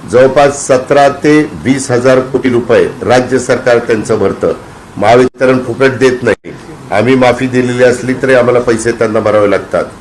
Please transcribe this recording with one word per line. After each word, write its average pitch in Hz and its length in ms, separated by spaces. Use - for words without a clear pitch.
जवळपास 135 560
सतरा 139 420
ते 151 340
वीस 123 480
हजार 131 280
कोटी 127 300
रुपये 117 400
राज्य 127 380
सरकार 120 400
त्यांचं 110 400
भरतं. 95 340
महावितरण 127 680
फुकट 123 260
देत 123 340
नाही. 95 280
आम्ही 113 240
माफी 123 320
दिलेली 123 360
असली 123 300
तरी 131 200
आम्हाला 123 260
पैसे 117 320
त्यांना 113 280
भरावे 104 320
लागतात. 92 340